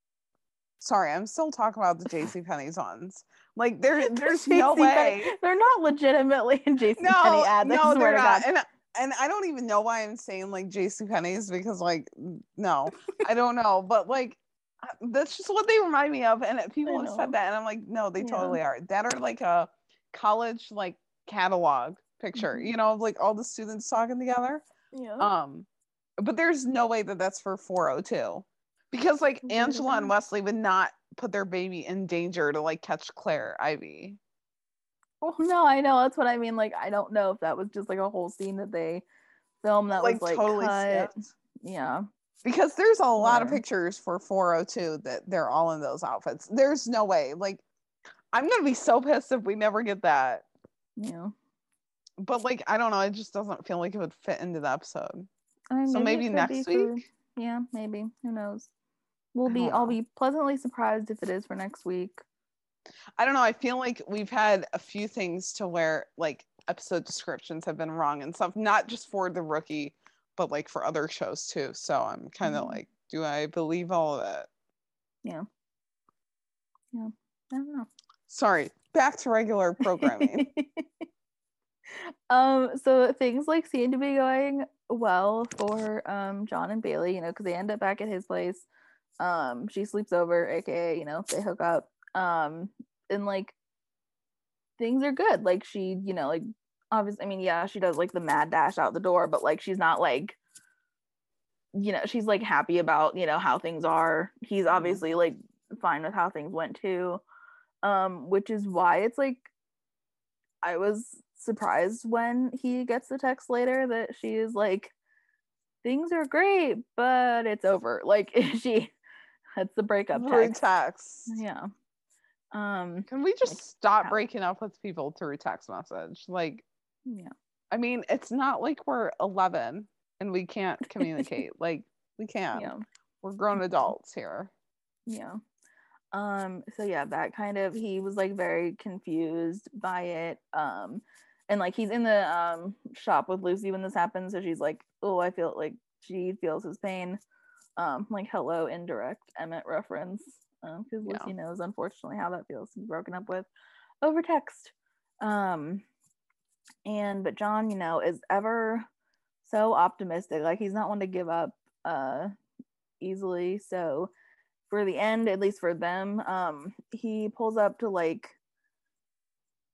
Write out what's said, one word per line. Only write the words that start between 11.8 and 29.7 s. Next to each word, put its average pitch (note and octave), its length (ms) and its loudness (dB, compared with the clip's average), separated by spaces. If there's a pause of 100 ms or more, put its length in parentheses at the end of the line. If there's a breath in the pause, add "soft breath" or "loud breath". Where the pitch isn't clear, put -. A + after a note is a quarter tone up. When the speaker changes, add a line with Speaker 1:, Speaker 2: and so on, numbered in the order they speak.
Speaker 1:
like, E3+ 280 0 (480)
no, E3 380 0 (120)
Speaker 2:
<laughs> - 160 -4
Speaker 1:
I A3+ 100 2
don't A#3+ 220 2
know. G#3 260 4
But, F#3+ 260 2
like, B3+ 300 -2 (460)
uh, B3+ 40 -12 (240)
that's C#4+ 260 0
just F#4+ 120 -8
what G#4 180 2
they A4 120 6
remind D4+ 320 4
me C4 140 0
of. A3+ 180 4
And A#3 160 0 (140)
people D4 240 -2
Speaker 2:
I - 20 -2
Speaker 1:
have - 100 -4
Speaker 2:
know. G#3 80 -6
Speaker 1:
said B3+ 160 -2
that, G#3+ 140 2
and G#3 80 0
I'm A3 80 -4
like, A3 240 -6
"No, G#3+ 220 -2
they F#3+ 140 -4
Speaker 2:
Yeah. - 20 -6
Speaker 1:
totally F#3 360 -2
are." C3+ 200 0
That G3+ 240 0
or, B3 140 -2
like, A#3+ 220 -4
a F3 280 2 (440)
college, A3+ 580 0
like, G3 260 -6 (300)
catalog F3 680 2 (220)
picture, G3 380 -6
Speaker 2:
Mm-hmm. - 20 -8
Speaker 1:
you A3+ 180 -6
know, A3 160 4
of, G#3+ 60 -4
like, A3 200 -2
all G#3 140 4
the G#3+ 100 -6
students A3 460 -10
talking A#3 300 0
together. B3+ 440 -2 (280)
Speaker 2:
Yeah. B3 300 -8
Speaker 1:
Um, E3+ 440 0 (520)
but G#3 200 0
there's E4 280 2
no A#3+ 220 2
way A3+ 160 0
that F#3+ 160 -6
that's F#3+ 220 -2
for G3 160 -4
four F3+ 320 0
oh C#3 120 -2
two. B2 440 -4 (460)
Because, C#4+ 300 2
like, C4+ 220 2
Speaker 2:
Literally. A#3+ 140 -4
Speaker 1:
Angela C4 400 0